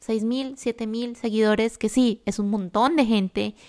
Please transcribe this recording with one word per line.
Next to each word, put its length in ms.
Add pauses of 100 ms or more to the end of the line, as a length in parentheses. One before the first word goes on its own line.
seis 160
mil, 340
siete 300
mil 300
seguidores, 600
que 120
sí, 360
es 140
un 100
montón 460
de 100
gente. 500 (140)